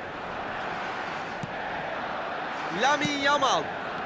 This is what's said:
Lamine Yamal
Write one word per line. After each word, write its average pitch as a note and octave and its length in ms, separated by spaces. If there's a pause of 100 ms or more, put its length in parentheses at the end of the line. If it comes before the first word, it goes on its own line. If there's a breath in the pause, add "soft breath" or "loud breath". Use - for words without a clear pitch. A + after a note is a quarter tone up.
(2750)
Lamine C#4+ 420
Yamal C4+ 400 (420)